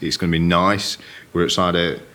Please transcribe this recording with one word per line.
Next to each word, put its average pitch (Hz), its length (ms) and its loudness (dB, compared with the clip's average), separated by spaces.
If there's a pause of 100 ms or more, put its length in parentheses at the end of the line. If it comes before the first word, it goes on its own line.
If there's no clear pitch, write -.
it's - 160 -4
gonna 87 140 0
be 82 80 2
nice. 90 580 2 (340)
We're 85 140 0
outside 90 300 0
a 85 240 0 (160)